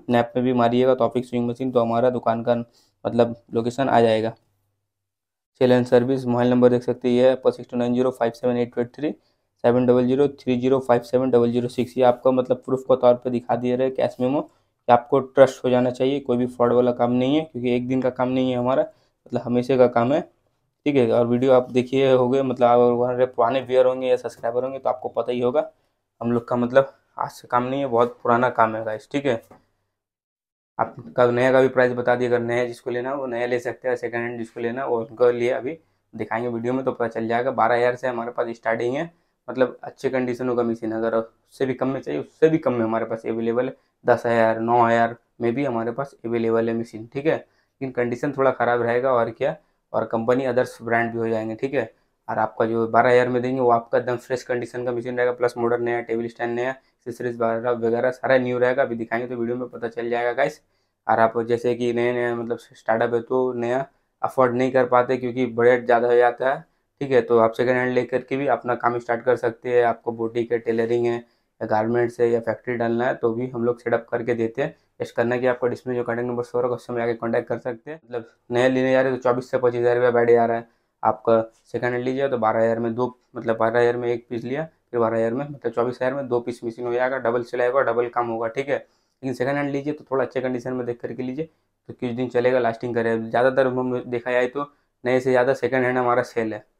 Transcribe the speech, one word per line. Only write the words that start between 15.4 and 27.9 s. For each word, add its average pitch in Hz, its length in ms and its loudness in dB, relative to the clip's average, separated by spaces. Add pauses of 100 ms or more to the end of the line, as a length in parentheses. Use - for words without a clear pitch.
हो 127 40 0
जाना 123 220 2
चाहिए, 135 300 -2
कोई 123 160 -2
भी 127 100 0
फ्रॉड 120 260 0
वाला 123 200 4
काम 120 200 0
नहीं 127 220 0
है, 156 80 2
क्योंकि 123 320 -2
एक 123 120 -2
दिन 131 140 0
का 127 100 -2
काम 127 180 -2
नहीं 131 220 0
है 127 60 -2
हमारा, 127 260 0 (440)
मतलब 120 140 -4
हमेशा 123 360 0
का 123 120 8
काम 123 240 2
है, 170 80 2 (640)
ठीक 143 100 2
है। 117 160 4
और 117 160 4
वीडियो 123 260 2
आप 127 180 4
देखिए 131 400 2
होंगे, 127 320 4
मतलब 123 240 2
आप 120 140 6
हमारे 123 460 2
पुराने 123 360 0
व्यूअर 127 220 4
होंगे 131 220 0
या 127 100 4
सब्सक्राइबर 120 460 -4
होंगे 135 160 -8
तो 120 100 -2
आपको - 220 -4
पता 120 200 -2
ही 123 100 -2
होगा, 143 280 0 (520)
हम 117 100 -2
लोग 117 160 -2
का - 100 -2
मतलब 127 360 2 (240)
आज - 140 -4
से - 160 -20
काम 123 160 0
नहीं 131 160 -4
है, 139 80 -2
बहुत 120 360 0